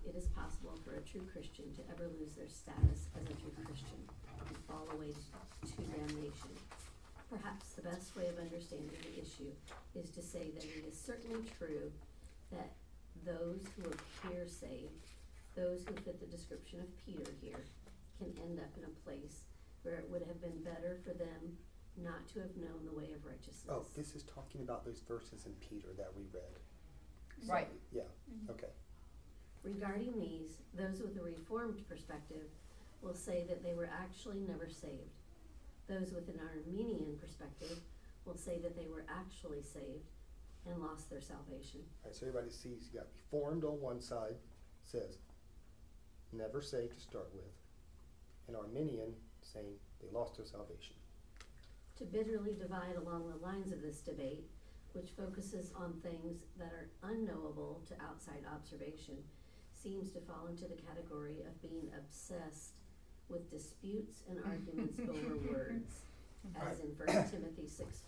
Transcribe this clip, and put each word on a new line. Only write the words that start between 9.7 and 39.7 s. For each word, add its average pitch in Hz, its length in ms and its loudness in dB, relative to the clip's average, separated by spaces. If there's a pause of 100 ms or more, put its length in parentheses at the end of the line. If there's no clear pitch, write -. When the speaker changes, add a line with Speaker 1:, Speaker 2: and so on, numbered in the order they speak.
Speaker 1:
is 170 180 -2
to 170 120 -4
say 160 320 0
that 156 80 -2
it 156 260 -2
is - 100 -6
certainly 233 440 0 (160)
true 151 320 2 (600)
that - 200 -2 (540)
those 170 360 2 (160)
who 175 160 0
appear 180 540 0
saved, 135 580 -4 (500)
those 180 300 6
who 202 160 2
fit 180 180 0
the - 60 -4
description - 540 -4
of 180 80 0 (180)
Peter 147 240 -2 (120)
here, - 220 -4 (540)
can 180 240 0
end 170 180 2
up - 160 -2
in 165 100 -4
a 160 80 -4 (120)
place 143 400 -4 (380)
where 170 120 4
it 165 140 0
would 175 160 4
have 170 160 -2
been 165 220 2
better 175 420 2
for - 80 2
them 165 420 0 (460)
not 170 320 0
to 214 60 0
have 185 180 -2
known 160 320 -2
the 151 80 0
way 151 160 -2
of 147 100 -4
righteousness. - 460 -6
Speaker 2:
Oh, 131 160 4 (100)
this 147 200 -2
is 143 80 -4
talking - 380 -6
about 120 220 2
those 117 240 -2
verses 113 380 -2
in 101 160 -4
Peter 101 360 -4
that 95 200 0
we 101 60 -2 (100)
read. 90 240 -4 (920)
Speaker 3:
Right. 180 200 8 (240)
Speaker 2:
Yeah, 123 120 2 (260)
Speaker 4:
Mm-hmm. - 220 -2
Speaker 2:
okay. - 180 -2 (920)
Speaker 1:
Regarding 202 560 4
these, 165 380 0 (200)
those 190 240 4
with 196 160 2
a 175 60 0
reformed 202 640 2
perspective 156 580 -4 (540)
will 175 140 2
say 175 340 6
that 175 140 4
they 175 100 6
were 170 160 4 (100)
actually 196 400 0
never 165 300 2
saved. - 460 -4 (720)
Those 190 260 4
with 170 160 0
an 156 100 -2
Armenian 160 800 2
perspective 156 600 -4 (460)
will 170 120 -2
say 175 220 2
that 170 180 2
they 165 100 -2
were 156 220 -2
actually 180 540 -2
saved 143 420 -4 (640)